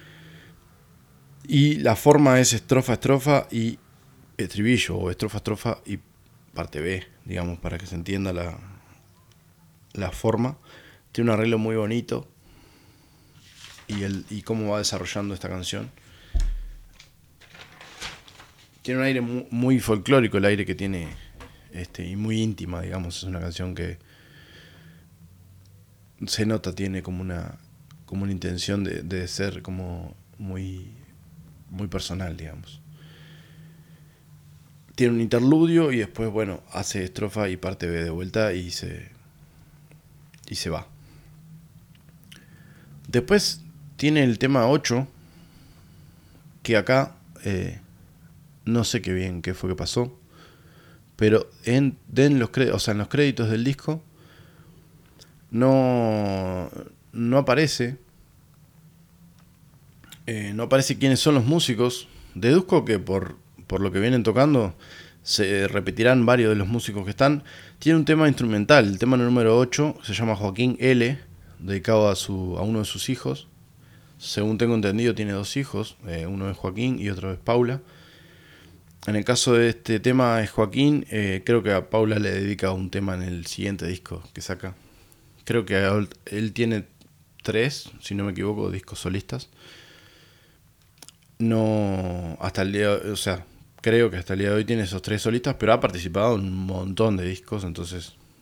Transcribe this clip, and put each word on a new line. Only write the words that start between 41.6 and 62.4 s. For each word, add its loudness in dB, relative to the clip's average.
Después 2
tiene 4
el 4
tema 4
ocho, 2
que 2
acá, 2
eh, -4
no 0
sé -2
qué -4
bien, -4
qué -6
fue -4
que -4
pasó, -4
pero 4
en, 2
den 4
los 0
cre-, 2
o 0
sea, -2
en 0
los -4
créditos 0
del 0
disco -4
no, 2
no 2
aparece, 0
eh, -6
no -4
aparece 2
quiénes 2
son 4
los 4
músicos. 0
Deduzco 4